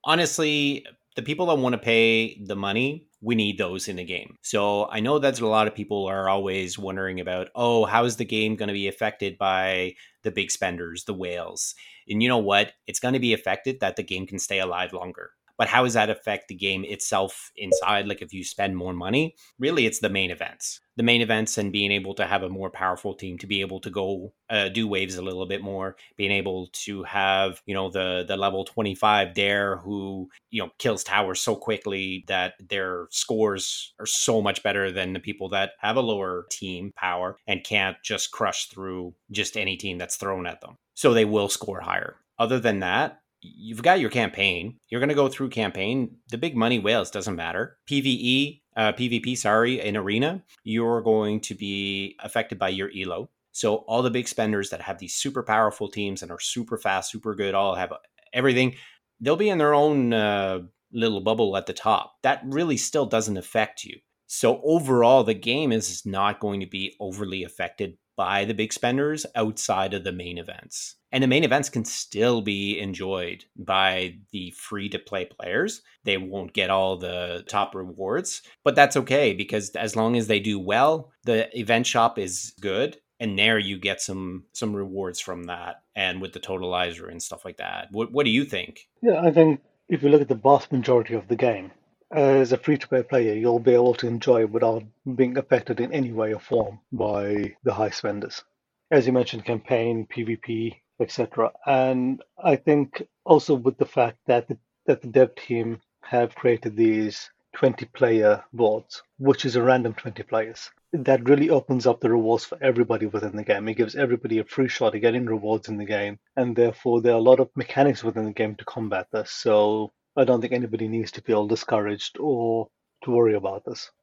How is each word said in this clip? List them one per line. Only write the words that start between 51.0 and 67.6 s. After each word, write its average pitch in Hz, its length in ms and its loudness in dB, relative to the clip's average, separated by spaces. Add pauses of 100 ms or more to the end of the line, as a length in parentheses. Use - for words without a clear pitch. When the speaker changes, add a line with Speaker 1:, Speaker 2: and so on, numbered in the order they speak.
Speaker 1:
going 107 380 2
to - 120 -10
be 98 720 -6
affected - 340 -6
by 95 120 -2
your 95 280 -4
elo. 95 320 -8 (220)
So 107 240 0 (120)
all 117 140 0
the 127 80 0
big 117 180 -4
spenders 107 440 -2
that 85 100 -12
have 98 160 -10
these 90 160 -12
super 139 300 -6
powerful 107 460 0
teams 98 340 -6
and 85 80 -14
are - 80 -14
super 117 400 -6
fast, 95 320 -2
super 107 240 -8
good, 101 180 -2
all 98 220 0
have 90 180 -4 (400)
everything, 127 440 2 (440)
they'll 143 140 2
be 208 140 2
in 180 100 2
their 147 160 4
own, 147 360 4
uh, 101 500 0 (300)
little 113 300 0
bubble 107 340 2
at 95 120 -4
the 95 60 -8
top. - 500 0
That 135 220 2
really 143 320 -2
still 143 280 0
doesn't 107 320 -2
affect - 460 -4
you. - 160 -18 (260)
So - 380 2
overall, 131 600 6
the 107 120 2
game 123 360 -2
is 107 320 -2
not 98 360 -2
going 101 220 -4
to 92 60 -8
be 95 320 -8
overly 95 440 -8
affected 87 540 -8 (200)